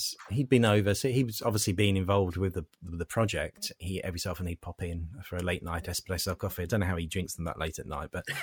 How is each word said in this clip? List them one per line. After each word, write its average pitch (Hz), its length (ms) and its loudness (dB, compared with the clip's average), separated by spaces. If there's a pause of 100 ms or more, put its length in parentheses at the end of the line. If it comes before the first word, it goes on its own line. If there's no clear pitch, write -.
(320)
he'd 127 180 0
been 120 160 8
over, 104 280 6
so 117 140 0
he 131 160 4
was 110 180 -4
obviously 107 300 2
being 98 240 6
involved 95 400 4
with 92 200 0
the, 85 100 -4 (180)
with 85 160 -8
the 85 60 -4
project. 85 720 0
He, 92 260 -6
every 87 160 -4
so 95 120 -4
often 87 160 -4
he'd 87 120 -6
pop - 240 -10
in 85 240 -4 (160)
for - 140 -8
a 90 60 -2
late 90 200 -2
night 85 220 -4
espresso 90 520 -4
coffee. 92 260 -4
I - 20 -4
don't 87 160 0
know 90 60 2
how 90 100 0
he 85 100 -2
drinks 87 280 -4
them 82 100 -6
that 82 120 -6
late 80 220 -4
at 76 60 -8
night, 71 260 -6
but - 140 -8 (180)